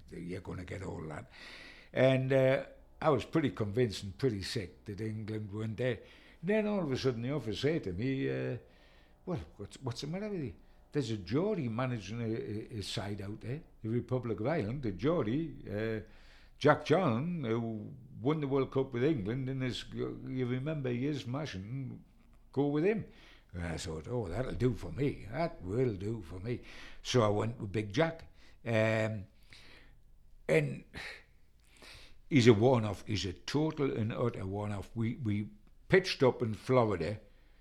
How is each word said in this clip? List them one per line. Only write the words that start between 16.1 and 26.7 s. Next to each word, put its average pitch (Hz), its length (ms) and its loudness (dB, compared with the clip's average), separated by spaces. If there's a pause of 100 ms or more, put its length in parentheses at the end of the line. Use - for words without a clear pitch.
Jack 147 260 6
John, 156 640 2
who 113 400 -2 (340)
won 151 200 2
the 143 80 -2
World 131 220 2
Cup 135 220 0
with 120 120 0
England, 131 440 0
and 135 140 -4
is, 123 220 -4 (100)
you 127 500 -4
remember 131 460 -2
his 123 360 -2
mashing, 117 760 -6 (520)
go 143 140 2
with 147 180 2
him." 208 220 2 (480)
And 87 100 -4
I 85 140 -4
thought, 78 320 -8
"Oh, 117 180 -2
that'll 110 240 -2
do 117 220 2
for 87 180 -8
me. 127 400 -2
That 160 300 -2
will 113 320 0
do 104 340 -4
for 90 120 -10
me." 113 200 -4 (420)